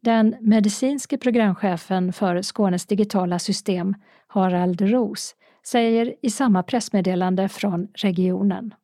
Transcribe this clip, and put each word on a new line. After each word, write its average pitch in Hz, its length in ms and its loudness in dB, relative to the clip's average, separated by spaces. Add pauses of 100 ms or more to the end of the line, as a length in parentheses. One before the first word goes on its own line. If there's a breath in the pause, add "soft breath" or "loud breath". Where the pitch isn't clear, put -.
Den 226 380 4
medicinske 226 760 2
programchefen 190 920 0
för 180 300 -2
Skånes 185 440 -2
digitala 190 520 0
system, 190 560 -2 (320 soft breath)
Harald 180 540 0
Roos, 214 540 -2 (320 soft breath)
säger 233 560 0
i 247 80 0
samma 208 320 2
pressmeddelande 185 880 0
från 190 460 -4
regionen 190 880 -2